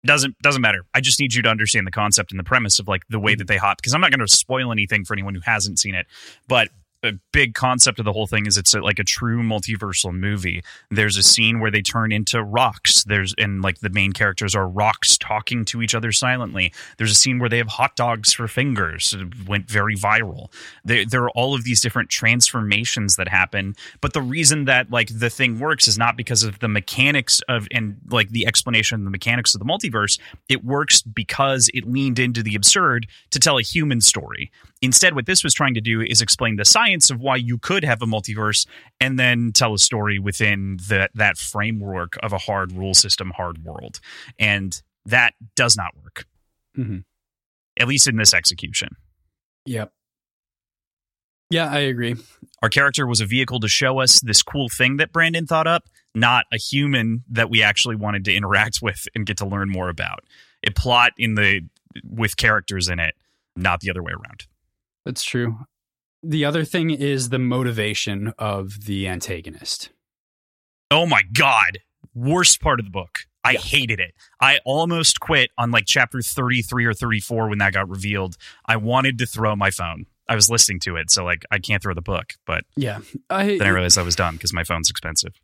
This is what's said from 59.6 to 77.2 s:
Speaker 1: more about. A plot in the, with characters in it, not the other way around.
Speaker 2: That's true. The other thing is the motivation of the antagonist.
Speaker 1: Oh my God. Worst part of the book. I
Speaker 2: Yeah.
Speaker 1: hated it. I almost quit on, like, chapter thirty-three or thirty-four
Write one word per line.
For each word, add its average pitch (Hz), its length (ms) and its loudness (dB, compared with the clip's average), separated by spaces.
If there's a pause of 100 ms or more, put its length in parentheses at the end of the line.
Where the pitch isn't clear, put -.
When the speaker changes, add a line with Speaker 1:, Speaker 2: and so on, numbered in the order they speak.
Speaker 1:
more 92 180 -4
about. - 360 -8 (420)
A - 40 4
plot 120 460 4
in 113 180 0
the, 101 280 4 (420)
with 110 320 -2
characters 98 520 0
in 87 100 -4
it, 80 160 -2 (420)
not 90 240 0
the 98 100 -6
other 87 120 -6
way 85 100 -10
around. - 340 -16 (580)
Speaker 2:
That's - 180 -8
true. 120 360 -4 (640)
The 156 200 0
other 151 200 0
thing 165 260 0
is 135 380 -2
the 127 100 -2
motivation 110 1000 -2
of 101 480 -6
the 98 200 -4
antagonist. 87 840 -8 (1000)
Speaker 1:
Oh 160 160 4
my 120 160 2 (100)
God. 113 460 2 (340)
Worst 147 480 2
part 135 200 0
of 107 60 -6
the 98 40 -16
book. 90 300 -10 (240)
I 127 80 4
Speaker 2:
Yeah. 123 80 0
Speaker 1:
hated 113 400 -2
it. 87 140 -6 (260)
I 135 240 4
almost 160 560 0
quit 139 360 2
on, 117 140 0
like, 113 160 4
chapter 127 340 2
thirty-three 123 680 0
or 113 60 2
thirty-four 113 560 -2